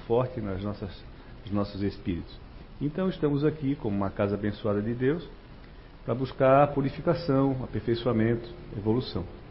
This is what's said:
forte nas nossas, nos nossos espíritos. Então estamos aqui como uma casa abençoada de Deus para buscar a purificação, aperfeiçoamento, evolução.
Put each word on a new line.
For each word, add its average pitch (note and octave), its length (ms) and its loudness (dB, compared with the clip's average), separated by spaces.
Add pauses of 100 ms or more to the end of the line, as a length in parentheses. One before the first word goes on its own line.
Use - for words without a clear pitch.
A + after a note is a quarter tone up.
forte A#2+ 320 2
nas G2 240 -4
nossas, G2+ 260 -6 (540)
nos F#2+ 100 -8
nossos G2+ 280 0
espíritos. F#2+ 520 -2 (480)
Então F#3 280 0
estamos D3 340 2
aqui C#3+ 320 2
como G#2 200 -2
uma G2 140 2
casa G2+ 260 2
abençoada G#2 460 0
de A2+ 120 -2
Deus C3+ 340 0 (800)
para A#2 100 0
buscar C3+ 480 6
a C#3+ 40 4
purificação, C#3 960 2
aperfeiçoamento, A#2 840 2 (300)
evolução. G#2 480 0 (260)